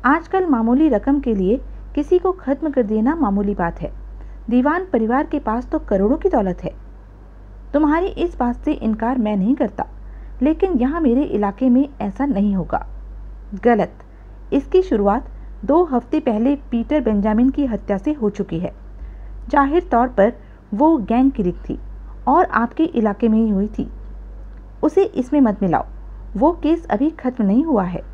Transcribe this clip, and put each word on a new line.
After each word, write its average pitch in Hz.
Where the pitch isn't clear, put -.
आजकल 330
मामूली 262
रकम 269
के 240
लिए 196
किसी 302
को 370
खत्म 302
कर 262
देना 220
मामूली 208
बात 170
है। 160
दीवान 294
परिवार 240
के -
पास 233
तो 311
करोड़ों 214
की 381
दौलत 202
है। -
तुम्हारी 311
इस -
बात 240
से -
इनकार 226
मैं 214
नहीं 208
करता, -
लेकिन 320
यहाँ 277
मेरे 262
इलाके 208
में 269
ऐसा 208
नहीं 202
होगा। -
गलत। 226
इसकी 285
शुरुआत 214
दो 320
हफ्ते 285
पहले 240
पीटर 269
बेंजामिन 214
की 277
हत्या 208
से 302
हो 233
चुकी 196
है। 180
जाहिर 294
तौर 247
पर 233
वो 302
गैंग 247
की 233
लीक 175
थी -
और 285
आपके 233
इलाके 220
में 220
ही 226
हुई 202
थी। -
उसे 392
इसमें 285
मत 214
मिलाओ, 160
वो 277
केस 339
अभी 262
खत्म 254
नहीं 220
हुआ 262
है। 180